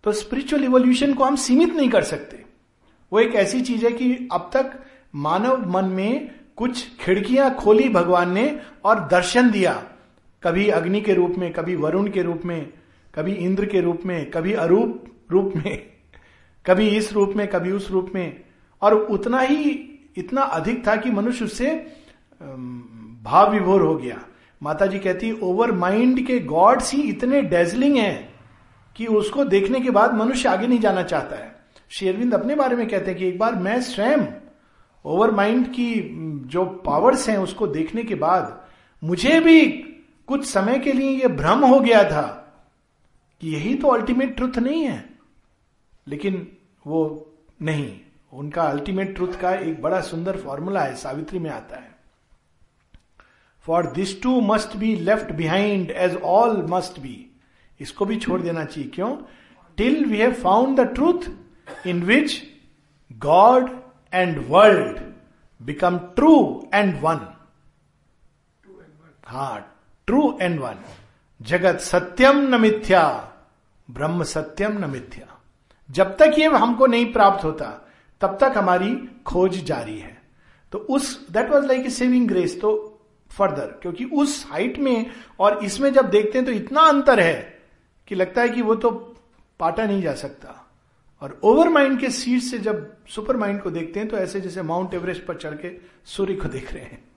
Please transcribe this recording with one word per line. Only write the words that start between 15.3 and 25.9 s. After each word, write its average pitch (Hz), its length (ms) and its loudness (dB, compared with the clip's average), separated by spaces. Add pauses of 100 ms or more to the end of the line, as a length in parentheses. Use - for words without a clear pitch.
रूप 196 260 2
में, - 360 -6 (720)
कभी 196 220 4
इस 214 240 0
रूप 196 240 2
में, 202 120 -2
कभी 180 220 -2
उस 196 200 -6
रूप 185 240 -2
में, 175 300 -8 (380)
और 214 120 6
उतना 226 460 0
ही, 285 300 0 (460)
इतना 247 260 -4
अधिक 202 440 -4
था 214 100 2
कि 226 140 -4
मनुष्य 220 340 -2
उससे, 254 260 -4 (720)
अम, 127 380 -14 (420)
भाव 180 300 4
विभोर 190 300 2
हो 156 140 0
गया। 123 280 -10 (380)
माता 156 240 -2
जी 196 120 -4
कहती, 196 340 -2
"ओवर 220 400 0
माइंड 226 540 2